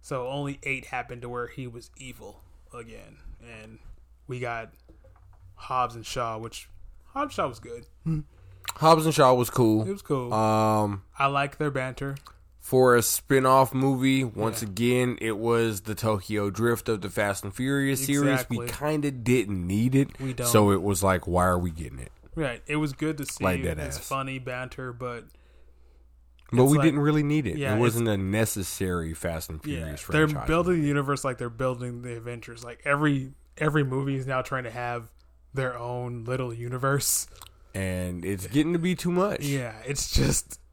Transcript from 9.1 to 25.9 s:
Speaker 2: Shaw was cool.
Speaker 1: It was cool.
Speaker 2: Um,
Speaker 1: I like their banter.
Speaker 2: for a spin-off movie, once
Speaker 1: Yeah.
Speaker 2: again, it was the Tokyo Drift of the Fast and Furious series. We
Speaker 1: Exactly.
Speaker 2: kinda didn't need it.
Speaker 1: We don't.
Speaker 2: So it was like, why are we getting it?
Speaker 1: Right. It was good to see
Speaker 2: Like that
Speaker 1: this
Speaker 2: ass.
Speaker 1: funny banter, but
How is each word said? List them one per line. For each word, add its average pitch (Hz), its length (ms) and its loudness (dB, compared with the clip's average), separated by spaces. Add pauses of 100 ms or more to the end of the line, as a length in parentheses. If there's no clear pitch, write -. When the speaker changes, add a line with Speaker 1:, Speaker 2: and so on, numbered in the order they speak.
Speaker 2:
Shaw 131 200 8
was 123 160 4
cool. 110 380 4
Speaker 1:
It 196 40 -4
was 202 120 -8
cool. 127 300 -4
Speaker 2:
Um, 107 720 2 (140)
Speaker 1:
I 139 100 2
like 139 300 -2
their 147 140 -2
banter. 135 440 -6 (440)
Speaker 2:
for 127 380 6
a 117 40 6
spin-off 131 720 4
movie, 135 520 2
once 110 360 -4
Speaker 1:
Yeah. 113 60 -6
Speaker 2:
again, 123 540 2
it 110 160 -2
was 113 440 2
the 107 140 -6
Tokyo 104 540 0
Drift 113 400 0
of 107 120 0
the 98 80 -6
Fast 101 360 -2
and 98 100 -8
Furious 135 500 0
series. 139 440 2
We 120 120 -2
Speaker 1:
Exactly. 120 60 -6
Speaker 2:
kinda 147 440 -2
didn't 107 540 0
need 113 300 2
it. 135 240 2
Speaker 1:
We 135 140 -6
don't. 120 140 -4
Speaker 2:
So 104 240 6
it 95 100 4
was 98 200 0
like, 95 240 2
why 90 200 4
are 90 120 4
we 87 140 0
getting 67 280 -12
it? 62 120 -14 (240)
Speaker 1:
Right. 127 320 -6
It 147 80 -2
was 151 180 0
good 151 260 -4
to 139 60 -6
see - 180 -10
Speaker 2:
Like 92 200 2
that 165 140 -2
Speaker 1:
this 143 200 -6
Speaker 2:
ass. - 100 -12
Speaker 1:
funny 135 300 -4
banter, 127 560 -8
but 120 300 -10 (1300)